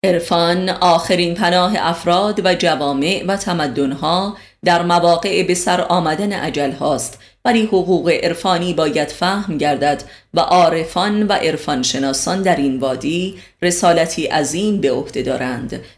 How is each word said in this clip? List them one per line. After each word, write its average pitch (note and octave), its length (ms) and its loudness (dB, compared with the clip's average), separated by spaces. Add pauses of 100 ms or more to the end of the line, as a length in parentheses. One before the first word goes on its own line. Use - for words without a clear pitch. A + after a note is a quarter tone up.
عرفان F3 640 2
آخرین F3 640 2
پناه F3+ 440 2
افراد F3+ 680 0
و F3+ 100 4
جوامع D3+ 720 0
و G3 100 0
تمدن‌ها D#3 1000 -2 (280)
در F3 180 4
مواقع F3 600 2
به F3+ 100 2
سر F3+ 280 0
آمدن F3 600 0
اجل C#3+ 280 -2
هاست، C3+ 480 -4 (260)
ولی A3+ 200 2
حقوق F3+ 440 0
عرفانی F3 640 0
باید D#3 360 0
فهم F#3+ 480 -4
گردد C#3+ 460 0 (300)
و E3+ 60 2
عارفان F3+ 880 2
و G3+ 60 2
عرفان D3+ 500 -2
شناسان C#3 580 -2
در F3+ 140 2
این C#3 240 0
وادی D3 560 -4 (260)
رسالتی E3+ 640 2
عظیم F3+ 560 -2
به C3+ 100 2
عهده C3 300 -4
دارند، B2+ 600 -6 (160)